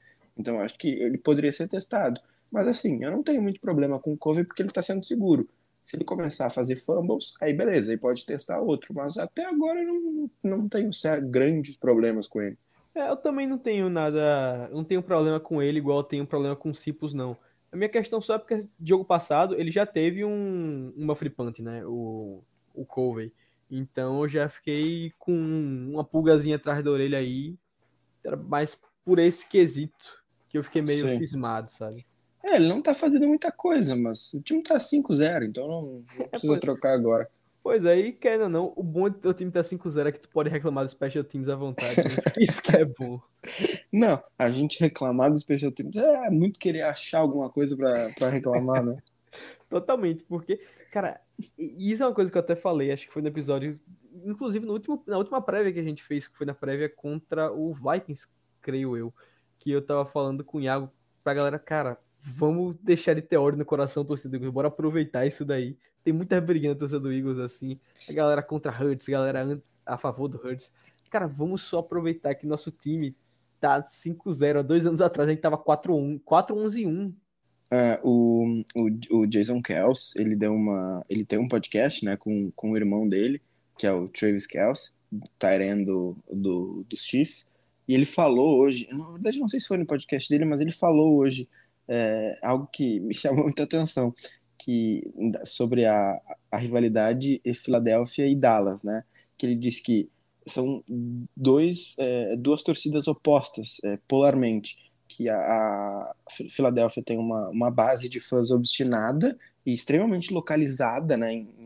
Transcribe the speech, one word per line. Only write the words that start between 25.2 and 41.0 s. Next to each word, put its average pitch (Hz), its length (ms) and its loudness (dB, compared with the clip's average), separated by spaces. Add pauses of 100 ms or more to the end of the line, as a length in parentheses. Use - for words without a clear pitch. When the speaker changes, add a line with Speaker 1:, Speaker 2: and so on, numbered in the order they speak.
Speaker 2:
uma 151 720 -2
pulgazinha 156 540 6
atrás 147 260 -2
da 143 80 0
orelha 139 280 2
aí, 135 360 -4 (720)
era - 120 -4
mais 147 400 -2 (280)
por 180 160 6
esse 170 280 2
quesito 160 720 2 (280)
que 151 100 -4
eu 147 60 -2
fiquei 160 180 -2
meio 147 260 2
Speaker 1:
Sim. 123 100 0
Speaker 2:
cismado, 120 520 -6
sabe? 110 340 -12 (380)
Speaker 1:
É, 381 140 4
ele 170 100 6
não 202 160 0
tá 302 100 2
fazendo 285 360 4
muita 302 240 2
coisa, 254 420 0
mas 117 400 -4
o 143 60 -8
time 311 240 -2
tá 302 160 2
cinco 277 340 0
zero, 151 300 2
então 120 240 -6
não, 165 140 -6 (360)
não - 60 -8
Speaker 2:
<laughs> - 20 -6
É, - 20 -18
Speaker 1:
precisa 156 260 0
Speaker 2:
pois 139 60 2
Speaker 1:
trocar 135 320 0
agora. 117 380 2 (320)
Speaker 2:
Pois 220 240 2
aí, 185 260 4
querendo 220 320 0
ou 196 40 0
não, 170 260 0
o - 80 -6
bom 175 260 0
de 196 100 -4
teu 185 140 0
time 185 200 -6
tá 175 100 2
cinco 175 260 -8
zero 147 200 0
é 147 40 2
que 147 60 -18
tu - 120 -20
pode 151 180 2
reclamar 143 360 -2
do 135 60 -4
special 139 320 -4